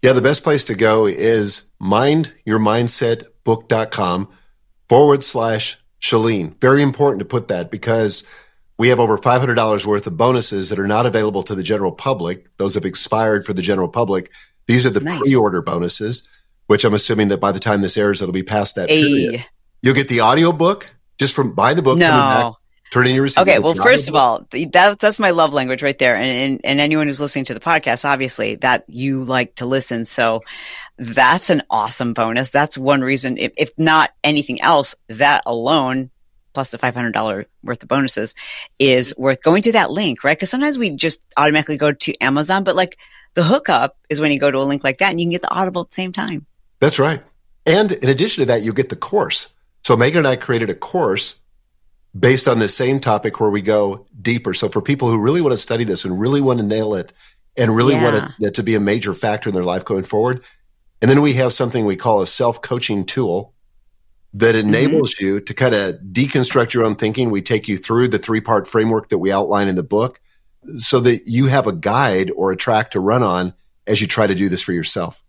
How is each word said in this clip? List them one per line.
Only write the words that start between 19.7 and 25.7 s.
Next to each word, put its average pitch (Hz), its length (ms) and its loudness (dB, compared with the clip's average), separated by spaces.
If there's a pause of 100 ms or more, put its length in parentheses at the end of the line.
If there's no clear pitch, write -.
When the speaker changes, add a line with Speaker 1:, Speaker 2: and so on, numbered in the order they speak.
Speaker 1:
You'll 131 120 2
get 139 140 0
the 120 120 0
audiobook 165 680 2 (300)
just 135 160 -2
from 127 200 -2
buying 123 220 2
the 175 60 0
book, 135 160 4
Speaker 2:
No. 170 120 6
Speaker 1:
coming 143 180 4
back, 123 240 2 (400)
turning 123 220 2
your 135 100 2
receipt, 139 180 2
Speaker 2:
Okay, 185 120 4
Speaker 1:
get 107 80 2
Speaker 2:
well, 160 120 2
Speaker 1:
the 185 80 -2
Speaker 2:
first 202 260 4
of 147 80 -8
Speaker 1:
audiobook. 123 260 2
Speaker 2:
all, - 80 -20
th-, 135 220 -6
that, 202 260 4
that's 208 200 0
my 202 120 2
love 160 220 2
language 131 300 -2